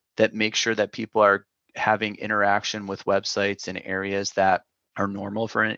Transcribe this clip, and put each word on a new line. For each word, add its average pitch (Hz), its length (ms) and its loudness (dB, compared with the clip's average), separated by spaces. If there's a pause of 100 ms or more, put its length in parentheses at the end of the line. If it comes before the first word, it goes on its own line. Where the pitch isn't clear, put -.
(160)
that 110 180 2
makes 107 260 0
sure 113 160 0
that 104 180 -2
people 110 280 -2
are 101 240 4 (300)
having 107 400 0
interaction 104 720 0
with 98 160 -8
websites 101 640 -2
in 92 120 -8
areas 98 520 -4
that 95 320 2 (320)
are 101 120 -2
normal 101 400 -4
for 110 160 0
an 110 140 -2